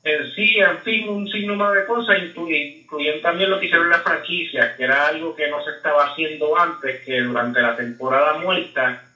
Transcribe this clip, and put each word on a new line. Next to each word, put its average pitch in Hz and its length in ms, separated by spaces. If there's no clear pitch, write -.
En 151 300
sí, 208 260
en 190 200
fin, 208 300
un 202 200
sinnúmero 202 420
de 196 140
cosas, 226 340
inclu-, 170 300
incluyendo 151 400
también 175 280
lo 190 100
que 170 80
hicieron 170 220
las 175 140
franquicias, - 720
que - 80
era 139 240
algo 160 280
que 147 140
no 147 140
se 151 80
estaba 147 360
haciendo 156 500
antes, 156 480
que 127 160
durante 120 400
la 117 140
temporada 131 640
muerta 165 680